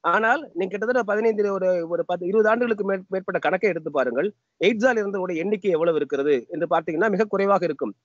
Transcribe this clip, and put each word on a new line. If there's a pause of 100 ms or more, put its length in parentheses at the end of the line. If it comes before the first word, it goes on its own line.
ஆனால்
நீங்க
கிட்டத்தட்ட
பதினைந்து,
ஒரு,
ஒரு
பத்து,
இருபது
ஆண்டுகளுக்கு
மேற்-,
மேற்பட்ட
கணக்கை
எடுத்து
பாருங்கள். (320)
எய்ட்ஸால்
இருந்தவருடைய
எண்ணிக்கை
எவ்வளவு
இருக்கிறது
என்று
பார்த்தீங்கன்னா
மிக
குறைவாக
இருக்கும். (100)